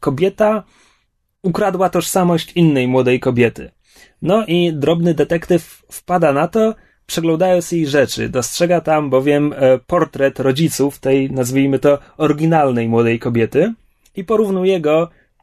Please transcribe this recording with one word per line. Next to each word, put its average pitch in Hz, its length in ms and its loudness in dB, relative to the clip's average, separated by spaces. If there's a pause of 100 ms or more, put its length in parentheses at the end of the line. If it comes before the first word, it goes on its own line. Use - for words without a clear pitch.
kobieta 196 640 -2 (800)
ukradła 190 460 0
tożsamość 175 640 -2
innej 147 360 2
młodej 127 320 2
kobiety. 117 500 -2 (520)
No 208 240 0
i 175 260 0
drobny 165 420 0
detektyw 165 680 -2 (100)
wpada 170 400 0
na 147 160 0
to, 220 260 0 (320)
przeglądając 170 680 0
jej 165 140 -2
rzeczy. 131 420 -2
Dostrzega 165 520 -2
tam 151 300 -2
bowiem, 147 460 2
e, 131 220 2
portret 143 600 -2
rodziców 139 580 0
tej, 135 320 0
nazwijmy 135 480 0
to, 143 200 2 (180)
oryginalnej 147 720 0
młodej 117 300 2
kobiety 123 560 0 (420)
i 190 80 -10
porównuje 190 560 0
go, 160 280 0 (340)